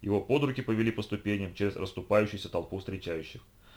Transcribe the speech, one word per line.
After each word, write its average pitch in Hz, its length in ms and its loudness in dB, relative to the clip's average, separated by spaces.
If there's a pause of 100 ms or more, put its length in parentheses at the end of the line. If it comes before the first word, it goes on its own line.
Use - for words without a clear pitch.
его 101 200 2
под 139 220 2
руки 131 200 0
повели 113 280 2
по 110 120 -2
ступеням 101 520 -2
через 101 220 0
расступающуюся 101 720 0
толпу 87 300 -2
встречающих. 87 640 -6 (340)